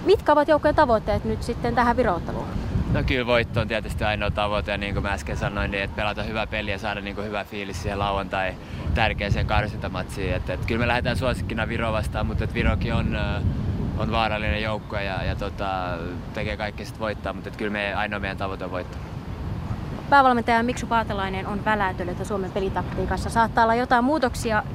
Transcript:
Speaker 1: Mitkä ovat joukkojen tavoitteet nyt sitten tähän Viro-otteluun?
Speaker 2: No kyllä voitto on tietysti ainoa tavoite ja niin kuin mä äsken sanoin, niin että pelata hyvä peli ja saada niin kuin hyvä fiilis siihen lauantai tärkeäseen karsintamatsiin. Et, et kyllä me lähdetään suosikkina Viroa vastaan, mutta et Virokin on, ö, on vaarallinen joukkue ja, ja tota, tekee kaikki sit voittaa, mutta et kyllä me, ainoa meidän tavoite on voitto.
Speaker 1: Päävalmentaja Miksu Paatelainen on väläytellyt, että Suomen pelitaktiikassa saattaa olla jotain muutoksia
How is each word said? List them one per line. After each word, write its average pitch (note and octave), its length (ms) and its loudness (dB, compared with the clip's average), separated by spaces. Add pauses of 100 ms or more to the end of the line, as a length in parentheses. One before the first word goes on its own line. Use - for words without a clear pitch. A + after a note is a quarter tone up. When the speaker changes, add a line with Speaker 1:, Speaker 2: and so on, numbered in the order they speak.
Speaker 1:
Mitkä E4+ 280 6
ovat D4 160 6
joukkojen D4 260 6
tavoitteet G#3+ 500 4
nyt A3 180 -2
sitten A#3+ 320 -2
tähän A#3+ 220 4
Viro-otteluun? E3+ 500 0 (460)
Speaker 2:
No C#3+ 100 2
kyllä C3 240 2
voitto A#2 340 4
on G#2+ 80 0
tietysti G#2+ 360 -2
ainoa G#2 260 2
tavoite G#2 400 0
ja G2+ 80 0
niin G2+ 160 -2
kuin G2+ 80 0
mä G2+ 100 0
äsken G2 240 -4
sanoin, G2+ 340 -2
niin G2 120 0
että G2 140 -4
pelata G#2 260 -2
hyvä A2 240 -2
peli G#2+ 240 -4
ja G2 80 -4
saada G#2 220 -4
niin G2 140 -6
kuin G2+ 120 -6
hyvä G#2 180 -4
fiilis G2 380 -8
siihen G2+ 160 -2
lauantai G2 560 -2 (400)
tärkeäseen G#2 520 2
karsintamatsiin. F#2+ 880 -2
Et, F#2 160 -4
et F#2 160 -2
kyllä A#2 120 0
me A#2+ 100 2
lähdetään A#2+ 280 0
suosikkina A#2 520 0
Viroa A2+ 240 0
vastaan, G#2+ 340 0
mutta A2 180 0
et G#2+ 100 -2
Virokin A2+ 400 2
on, A2+ 220 0
ö, G#2 240 0 (580)
on A2 120 0
vaarallinen G#2+ 520 2
joukkue G#2+ 420 -4
ja, F#2 180 -2
ja F#2+ 140 0
tota, F#2+ 640 -2 (360)
tekee G#2+ 220 -4
kaikki G#2 280 -6
sit - 160 -12
voittaa, G#2 320 -2
mutta F#2 160 -8
et F#2 80 -10
kyllä G#2+ 160 -2
me, G2+ 220 0
ainoa G#2 260 -2
meidän G2 160 -2
tavoite F#2+ 280 -4
on F2+ 60 -6
voitto. F2+ 280 -6 (1120)
Speaker 1:
Päävalmentaja B3 520 6
Miksu A#3+ 240 -2
Paatelainen G3 600 -2
on G3+ 180 -4
väläytellyt, F#3+ 480 0
että F#3 120 -4
Suomen F#3+ 280 -2
pelitaktiikassa F#3+ 800 -2
saattaa A3+ 340 4
olla A3+ 100 6
jotain B3 300 4
muutoksia C4 580 2 (120)